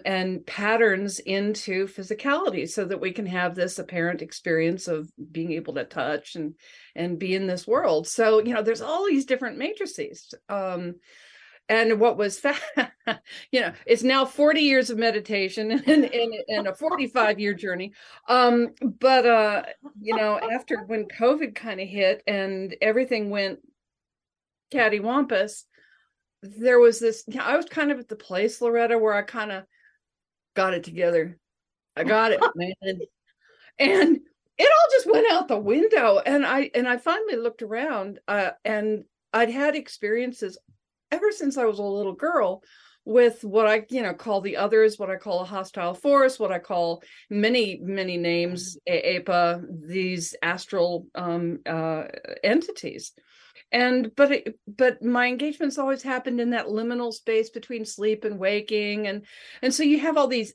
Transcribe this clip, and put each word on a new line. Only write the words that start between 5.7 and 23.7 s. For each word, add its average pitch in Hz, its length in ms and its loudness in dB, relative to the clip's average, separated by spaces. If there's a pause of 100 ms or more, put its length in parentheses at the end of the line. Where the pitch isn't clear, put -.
to 131 80 -4
touch 151 520 -6
and, 160 200 -8 (400)
and 170 240 -6
be 185 160 -2
in 190 100 -4
this 180 220 -6
world. 185 400 0
So, 220 320 4
you 233 160 0
know, 214 80 -2
there's 226 180 -2
all 320 240 -4
these 277 200 2
different 254 340 -4
matrices. 285 760 -10 (160)
Um, 180 460 -6 (760)
and 220 300 2
what 226 180 4
was 202 220 -2
fa-, 285 160 -2 (200)
<laughs> - 460 -4 (300)
you 254 100 2
know, 175 100 -4 (140)
it's 226 160 4
now 262 240 4
forty 294 360 4
years 269 280 4
of 226 80 -4
meditation 214 760 -2
<laughs> - 0 -
and, 285 340 4
and, 233 280 -2 (140)
and 208 200 -2
a 190 60 -2
forty-five-year 226 800 0
journey. 185 400 -8 (340)
Um, 240 420 6 (120)
but, 254 460 4
uh, 214 360 4 (380)
you 214 140 -2
know, 214 240 0 (120)
after - 360 -4
when 214 180 -4
covid 247 480 0
kinda 196 320 -10
hit 196 400 0
and 196 560 -4
everything 220 480 0
went 196 300 -4 (1120)